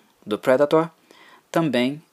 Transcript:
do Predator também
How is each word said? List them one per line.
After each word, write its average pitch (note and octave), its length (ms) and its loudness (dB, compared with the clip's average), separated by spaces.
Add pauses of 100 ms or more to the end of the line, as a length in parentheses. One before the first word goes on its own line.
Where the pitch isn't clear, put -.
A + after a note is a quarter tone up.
(260)
do G#2 120 -4
Predator D3 520 2 (640)
também C#3+ 500 -2 (120)